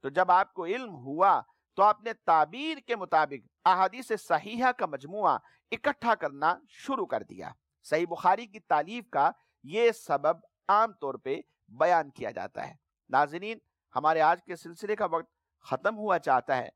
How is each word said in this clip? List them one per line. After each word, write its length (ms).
تو 60
جب 220
آپ 220
کو 120
علم 300
ہوا 360
تو 60
آپ 200
نے 100
تعبیر 520
کے 80
مطابق 720
احادیث 520
صحیحہ 520
کا 140
مجموعہ 520
اکٹھا 440
کرنا 400
شروع 280
کر 160
دیا۔ 260
صحیح 240
بخاری 380
کی 120
تالیف 500
کا 220
یہ 320
سبب 400
عام 220
طور 140
پہ 260
بیان 380
کیا 220
جاتا 360
ہے۔ 60
ناظرین، 480
ہمارے 260
آج 220
کے 120
سلسلے 400
کا 160
وقت 160
ختم 320
ہوا 220
چاہتا 380
ہے 180